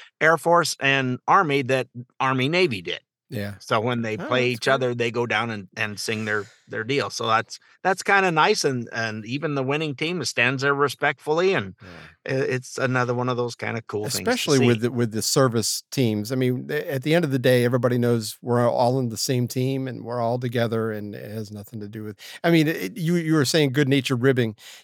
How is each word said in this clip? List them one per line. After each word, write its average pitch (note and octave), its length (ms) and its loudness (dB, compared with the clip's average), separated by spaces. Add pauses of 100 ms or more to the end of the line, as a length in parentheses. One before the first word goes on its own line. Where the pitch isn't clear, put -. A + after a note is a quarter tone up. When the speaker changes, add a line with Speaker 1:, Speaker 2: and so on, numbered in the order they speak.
(220)
Speaker 1:
Air D#3+ 160 6
Force E3+ 420 2
and C3 480 2
Army D3+ 360 4
that B2+ 240 0 (320)
Army-Navy C3 600 0
did. E2+ 180 -8 (300)
Speaker 2:
Yeah. G2+ 300 -6
Speaker 1:
So A#2 220 0
when A#2+ 220 -2
they G#2+ 140 -4
Speaker 2:
Oh, A#3 100 -8
Speaker 1:
play B2+ 220 0
Speaker 2:
that's B2 60 0
Speaker 1:
each A2 100 -6
Speaker 2:
good. C3+ 80 4
Speaker 1:
other, B2+ 220 0
they A#2+ 160 0
go A#2+ 140 -2
down A2 240 0
and, G#2 260 -8
and G#2 240 -6
sing A2 260 -4
their, G#2+ 200 -2 (220)
their A2 160 -6
deal. A#2 260 -2
So - 160 -6
that's, A2+ 340 0 (240)
that's F#3 200 0
kinda F#3+ 280 4
nice, E3+ 320 2
and, B2+ 300 -2
and A2 320 -4
even D3 300 -4
the C3+ 80 -2
winning D3 320 -2
team D#3+ 300 -4
stands B2+ 360 0
there C#3+ 140 4
respectfully, D3+ 800 0
and G2+ 280 -4
Speaker 2:
Yeah. F#2 80 -20 (380)
Speaker 1:
i-, C3+ 100 -2
it's B2+ 420 -4
another B2+ 340 0
one B2 160 -2
of A#2+ 80 -2
those A#2+ 180 -2
kinda A2+ 320 -6
cool G#2 220 -6
things - 60 -4
to G2 60 -4
Speaker 2:
Especially E3+ 380 2
with A#2+ 180 4
Speaker 1:
see. G#2+ 40 -6
Speaker 2:
the, A#2 100 -2
with A#2+ 200 -2
the G#2+ 100 -4
service A#2+ 720 0
teams. A2 400 0
I C3 40 -4
mean, B2+ 320 -2
th-, D3 180 -4
at C3+ 180 -4
the D3+ 100 0
end E3+ 120 4
of C#3 60 -2
the C3+ 80 0
day, B2 260 4
everybody B2 340 2
knows A#2+ 420 0
we're A#2+ 280 2
all B2+ 300 2
in A#2+ 100 -2
the A2 80 -8
same B2 300 0
team, C3 400 -2
and A2+ 160 -10
we're A#2+ 160 -6
all A#2 200 0
together, A#2 520 -2
and G#2 240 -8
it B2+ 160 -12
has G#2+ 200 -10
nothing G#2 300 -12
to G#2 60 -10
do G#2+ 160 -12
with, G#2+ 140 -12 (260)
I E3+ 80 4
mean, D#3 160 6
it, F3+ 300 -4
you, E3+ 180 0
you D#3+ 200 2
were C#3+ 100 4
saying C#3+ 280 4
good-natured C3+ 480 2
ribbing. B2 340 2 (280)